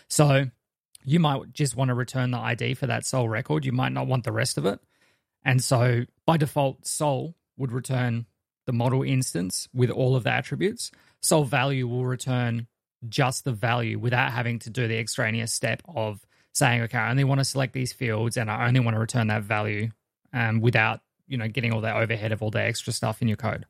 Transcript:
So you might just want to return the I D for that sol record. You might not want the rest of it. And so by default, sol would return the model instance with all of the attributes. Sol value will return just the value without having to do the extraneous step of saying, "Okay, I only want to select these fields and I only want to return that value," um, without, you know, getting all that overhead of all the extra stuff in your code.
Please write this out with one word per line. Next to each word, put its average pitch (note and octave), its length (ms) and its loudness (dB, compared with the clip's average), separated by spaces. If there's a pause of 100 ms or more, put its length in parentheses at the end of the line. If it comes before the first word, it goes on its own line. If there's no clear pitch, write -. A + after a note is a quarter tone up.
So C#3 420 4 (540)
you C#3+ 160 2
might D3 320 0
just C#3 240 -2
want C3 120 2
to B2 60 0
return B2 360 -2
the B2 80 -2
I A#2 160 -2
D A#2+ 200 -2
for C3+ 120 -4
that A#2 200 -2
sol B2 220 0
record. C3 360 -2
You C3 80 -2
might B2+ 200 0
not C3 140 -4
want C3 180 0
the A2+ 80 -4
rest A#2 260 -2
of D3 80 -2
it. G3 140 -2 (640)
And B2+ 180 4
so B2 420 2 (220)
by E3 100 6
default, C#3 500 -2
sol D3 480 -2 (220)
would B2+ 160 -4
return B2 540 -2 (400)
the C3 60 -2
model B2 300 2
instance C3+ 720 -2
with B2 180 4
all C3 260 2
of A#2 80 -2
the C3 80 2
attributes. C#3+ 580 -2 (320)
Sol D#3 220 4
value C3+ 420 0
will B2 180 -2
return A#2+ 600 -2 (420)
just C3 360 0
the C#3 80 0
value A#2 460 0
without B2 340 2
having A#2 280 -2
to A#2 100 -12
do A#2 180 -2
the A2 100 -2
extraneous A2+ 540 -2
step - 340 -2
of A2 400 -6 (260)
saying, A#2+ 300 2
"Okay, A#2 160 -4
I A2 120 0
only C3+ 140 2
want C3+ 140 2
to C#3 60 0
select C3 300 -2
these B2+ 180 -4
fields A2+ 440 -2
and A2 140 -2
I A#2+ 160 0
only B2+ 140 6
want A2+ 160 2
to - 20 0
return A2 300 0
that G#2+ 160 0
value," G#2+ 460 -2 (420)
um, A2+ 280 0
without, A2+ 400 4 (280)
you C3+ 80 -6
know, A2 100 -4
getting A2+ 260 -4
all A2 100 -2
that A2 120 -2
overhead A2 380 -2
of G#2+ 100 -4
all G#2+ 80 -2
the G#2+ 100 -2
extra A2+ 320 -2
stuff A2+ 300 -4
in A#2 60 2
your G#2 80 2
code. - 340 -6